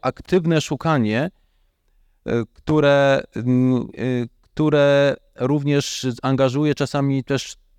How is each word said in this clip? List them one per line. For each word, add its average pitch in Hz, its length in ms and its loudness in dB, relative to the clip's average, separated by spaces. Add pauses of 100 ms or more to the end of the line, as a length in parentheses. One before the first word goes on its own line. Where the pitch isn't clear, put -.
aktywne 160 580 0
szukanie, 135 680 -2 (920)
e, 117 280 -2
które, 143 720 2 (140)
mm, 127 440 0
e, - 60 -8 (560)
które 143 760 2 (200)
również 143 680 -2 (160)
angażuje 135 520 0
czasami 139 500 -2
też, - 320 -4 (220)